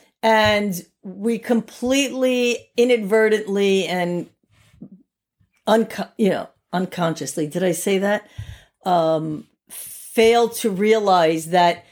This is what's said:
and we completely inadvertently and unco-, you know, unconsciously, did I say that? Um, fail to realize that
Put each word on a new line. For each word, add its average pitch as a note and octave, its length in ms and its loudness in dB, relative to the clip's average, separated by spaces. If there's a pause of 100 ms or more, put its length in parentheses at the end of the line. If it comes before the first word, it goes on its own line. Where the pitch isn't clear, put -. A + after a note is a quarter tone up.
(220)
and G#3 640 2 (180)
we G3+ 360 -4
completely B3 1400 -2
inadvertently G#3 1080 2
and F3 420 -4 (1400)
unco-, A3 520 0
you G#3 120 2
know, C3 180 -4 (240)
unconsciously, E3 760 -4
did E3+ 160 -6
I F3+ 100 2
say F#3+ 260 -2
that? G3+ 300 -2 (560)
Um, D#3+ 600 0 (220)
fail - 840 0
to A#3 200 -4
realize F#3 800 2
that F3 420 2